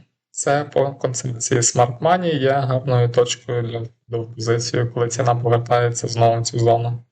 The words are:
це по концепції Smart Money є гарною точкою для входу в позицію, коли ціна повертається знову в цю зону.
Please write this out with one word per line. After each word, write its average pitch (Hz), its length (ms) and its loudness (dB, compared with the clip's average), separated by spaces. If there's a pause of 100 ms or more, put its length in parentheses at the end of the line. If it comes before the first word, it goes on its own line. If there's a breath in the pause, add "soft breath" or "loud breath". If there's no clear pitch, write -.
(300)
це 143 340 0
по 139 300 0
концепції 123 680 -4
Smart 123 380 0
Money 170 360 0
є 135 180 2
гарною 127 600 0
точкою 120 500 0
для 117 160 -6
входу 117 440 -8
в 113 120 -12
позицію, 117 580 -2
коли 120 160 0
ціна 120 260 0
повертається 120 760 0
знову 117 340 2
в 117 40 -4
цю - 120 -4
зону. 117 540 2